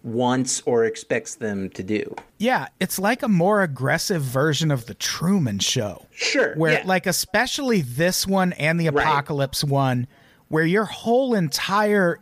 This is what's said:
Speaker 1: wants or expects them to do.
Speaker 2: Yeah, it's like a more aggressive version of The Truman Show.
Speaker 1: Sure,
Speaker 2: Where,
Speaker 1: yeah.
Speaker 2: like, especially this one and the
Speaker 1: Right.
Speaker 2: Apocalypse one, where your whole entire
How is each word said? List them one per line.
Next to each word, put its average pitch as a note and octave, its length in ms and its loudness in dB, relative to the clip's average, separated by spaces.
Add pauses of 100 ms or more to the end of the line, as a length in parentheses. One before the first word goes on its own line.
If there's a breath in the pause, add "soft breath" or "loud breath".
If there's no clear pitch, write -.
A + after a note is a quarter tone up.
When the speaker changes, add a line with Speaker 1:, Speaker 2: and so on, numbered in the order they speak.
Speaker 1:
wants B2 640 0
or A#2+ 180 2
expects A2+ 520 -4
them G2 340 -4
to - 140 -10
do. G#2 320 -4 (240)
Speaker 2:
Yeah, G#3+ 280 -2 (120)
it's - 180 -4
like G#3 240 0
a C4+ 60 -2
more G3 340 4
aggressive C#3+ 640 -2
version C3+ 480 0
of B2+ 160 -2
The G2+ 80 -12
Truman D3+ 640 0
Show. G#2 520 -2
Speaker 1:
Sure, - 440 -2
Speaker 2:
Where, D#3 180 2
Speaker 1:
yeah. - 120 0
Speaker 2:
like, F#3 200 0
especially A3 760 0
this C#3+ 440 0
one F#3+ 280 2
and D#3+ 260 0
the D#3+ 100 2
Speaker 1:
Right. C#3+ 140 2
Speaker 2:
Apocalypse C#3+ 600 0
one, C3+ 440 0 (400 soft breath)
where D#3+ 180 2
your G3 200 2
whole A#3+ 500 0
entire G3 880 2